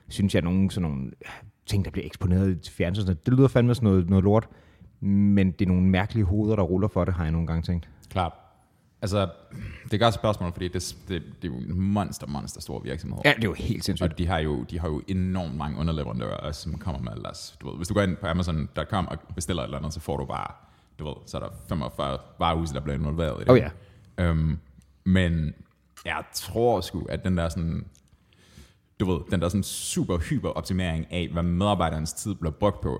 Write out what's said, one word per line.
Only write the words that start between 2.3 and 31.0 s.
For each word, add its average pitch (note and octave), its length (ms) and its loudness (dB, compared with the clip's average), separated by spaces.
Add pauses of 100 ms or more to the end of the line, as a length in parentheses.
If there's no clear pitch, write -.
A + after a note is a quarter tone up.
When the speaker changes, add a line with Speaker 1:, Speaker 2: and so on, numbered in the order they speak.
Speaker 1:
til - 120 -16
fjernsyn, F#2 280 0
sådan F#2 60 0
noget, F2 180 0
det B2+ 80 4
lyder C3 140 8
fandme A#2+ 280 4
sådan A2 140 4
noget, F#2 200 6
noget F#2+ 140 6
lort, G#2 260 4 (500)
men G2 520 4
det - 100 -2
er F2+ 80 2
nogle F2+ 140 6
mærkelige F#2+ 420 4
hoveder, G#2+ 300 2
der G2+ 80 4
ruller F#2 240 2
for F2+ 180 0
det, F#2 80 0
har E2+ 100 -2
jeg D#2 80 0
nogle E2 160 0
gange E2 160 0
tænkt. F2 260 -4 (200)
Speaker 2:
Klart. F2 240 -2 (680)
Altså, G2+ 200 0 (640)
det - 80 -8
er - 40 -4
et G2 40 2
godt A2+ 140 6
spørgsmål, G2+ 400 0
fordi F#2 140 -4
det, F2 280 -6 (120)
det, F2+ 160 -4 (180)
det F2 80 -4
er C2 40 -6
jo B1 60 -8
en E2+ 220 -4
monster, G2+ 460 -2
monster - 340 -10
stor B1+ 180 -8
virksomhed. - 460 -6
Speaker 1:
Ja, D3 100 6
det - 80 -2
er G#2+ 40 2
jo D#2+ 60 -2
helt - 320 -4
sindssygt. E2 260 0
Speaker 2:
Og - 60 -12
de F2 100 0
har F2 120 2
jo, D2+ 240 -2
de E2+ 160 -8
har E2 80 -4
jo D2+ 200 -2
enormt F#2 500 -2
mange D2 220 -6
underleverandører B1 580 -2
også, D2+ 240 -8
som D#2 160 -6
kommer C#2 240 -6
med A1 220 -8
deres, - 380 -12
du - 80 -10
ved, - 80 -10
hvis E2+ 100 -6
du - 60 -2
går G2+ 80 4
ind F#2 160 2
på F#2+ 100 -6
Amazon E2 480 0
dot D2+ 140 -4
com - 180 -2
og - 100 -6 (180)
bestiller F2 280 -2
et A1 40 -6
eller C#2 100 -6
andet, D#2 160 -6
så E2 60 -10
får D2+ 180 -4
du C2+ 80 -4
bare, - 260 -8 (480)
du D2+ 60 -8
ved, C#2+ 80 -6 (120)
så - 120 -8
er - 40 -6
der G1+ 80 -8 (200)
femogfyrre C#2 480 -4 (220)
varehuse, E2 340 0
der C#2 60 -4
bliver C#2+ 180 -4
involveret D2+ 400 -2
i - 20 -8
det. G1+ 100 -2
Speaker 1:
Oh, B2+ 80 10
ja. D2 120 2 (560)
Speaker 2:
Øhm, D#2 320 2 (460)
men E2+ 500 4 (520)
jeg D#2+ 180 -6 (100)
tror A2+ 480 0
sgu, - 280 -6
at E2 140 -6
den F#2 140 0
der E2 120 0
sådan E2 360 -4 (1120)
du G#2 120 2
ved, E2 80 0 (120)
den F2+ 100 0
der F2 80 2
sådan G2 140 0
super - 540 -2
hyper E2+ 320 -2
optimering E2+ 600 -2